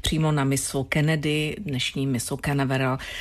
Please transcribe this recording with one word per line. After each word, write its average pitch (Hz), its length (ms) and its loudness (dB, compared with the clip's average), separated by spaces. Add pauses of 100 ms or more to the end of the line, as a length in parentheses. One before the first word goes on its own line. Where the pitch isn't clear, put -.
Přímo 156 320 2
na 143 120 2
misu 135 400 0
Kennedy, 151 760 0
dnešní 135 480 -2
misu 135 380 -2
Canaveral, 135 540 2 (220)